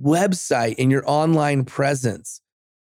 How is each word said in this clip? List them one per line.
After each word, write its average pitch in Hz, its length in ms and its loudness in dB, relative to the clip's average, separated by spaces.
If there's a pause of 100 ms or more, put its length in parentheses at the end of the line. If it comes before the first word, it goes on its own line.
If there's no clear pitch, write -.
website 147 760 0
and 131 120 2
your 139 180 0
online 147 560 2
presence. 131 760 -4 (400)